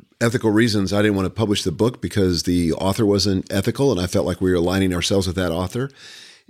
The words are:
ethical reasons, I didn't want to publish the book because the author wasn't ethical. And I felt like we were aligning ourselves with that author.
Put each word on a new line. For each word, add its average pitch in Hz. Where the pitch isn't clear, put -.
ethical 117
reasons, 104
I 104
didn't 104
want 95
to -
publish 104
the 92
book 120
because 90
the 87
author 98
wasn't 101
ethical. 127
And 90
I 90
felt 87
like 87
we 92
were 90
aligning 92
ourselves 90
with 87
that 90
author. 92